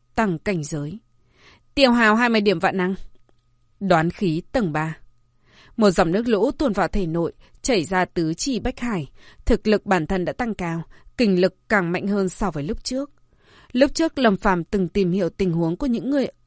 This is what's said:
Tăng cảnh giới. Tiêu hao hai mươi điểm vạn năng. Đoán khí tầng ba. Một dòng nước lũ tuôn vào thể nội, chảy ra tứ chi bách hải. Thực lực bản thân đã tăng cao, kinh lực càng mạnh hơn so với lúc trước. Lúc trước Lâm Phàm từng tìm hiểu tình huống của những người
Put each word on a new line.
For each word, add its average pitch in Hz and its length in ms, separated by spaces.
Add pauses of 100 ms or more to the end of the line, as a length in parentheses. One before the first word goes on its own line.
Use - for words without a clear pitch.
(140)
Tăng 196 240
cảnh 180 260
giới. 151 340 (760)
Tiêu 262 180
hao 226 220
hai 240 140
mươi 220 120
điểm 202 180
vạn 170 180
năng. 190 180 (880)
Đoán 175 300
khí 170 320 (100)
tầng 202 200
ba. 156 240 (800)
Một 214 140
dòng 170 220
nước 226 160
lũ 220 300
tuôn 277 140
vào 185 160
thể 202 180
nội, 165 260 (300)
chảy 208 220
ra 185 200
tứ 165 300
chi 240 260
bách 254 200
hải. 208 300 (340)
Thực - 220
lực 214 200
bản 180 200
thân 185 180
đã 156 80
tăng 233 220
cao, 170 280 (340)
kinh 196 240
lực 185 140 (140)
càng 180 240
mạnh 180 140
hơn 196 220
so 185 220
với 151 140
lúc 202 200
trước. 269 260 (600)
Lúc 277 220
trước 320 240
Lâm 226 180
Phàm 180 280
từng 190 240
tìm 185 240
hiểu 185 160
tình 185 240
huống 165 240
của 294 100
những 233 240
người 277 160 (200)